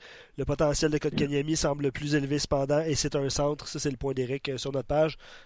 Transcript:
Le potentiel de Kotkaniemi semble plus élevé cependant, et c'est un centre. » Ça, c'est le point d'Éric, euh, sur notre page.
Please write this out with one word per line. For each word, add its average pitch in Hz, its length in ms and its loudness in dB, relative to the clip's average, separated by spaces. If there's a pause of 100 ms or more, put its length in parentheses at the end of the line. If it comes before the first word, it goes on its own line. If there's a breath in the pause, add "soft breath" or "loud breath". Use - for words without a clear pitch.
(380 loud breath)
Le 135 80 -2
potentiel 147 460 2
de 151 80 2
Kotkaniemi 147 580 0
semble 143 340 0
plus 147 240 -2
élevé 143 240 2
cependant, 143 400 2
et 160 160 0
c'est 147 220 0
un 139 120 0
centre. » 147 380 -2
Ça, 156 120 -8
c'est 143 120 0
le 127 60 -4
point 135 160 -2
d'Éric, 131 340 -2
euh, 135 100 -4
sur 135 140 -6
notre 135 160 -4
page. 156 300 4 (280 loud breath)